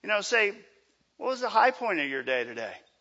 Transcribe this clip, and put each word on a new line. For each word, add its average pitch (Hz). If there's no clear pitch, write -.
You 220
know, 208
say, 214
"What -
was 254
the 247
high 226
point 220
of 139
your 135
day 127
today? 113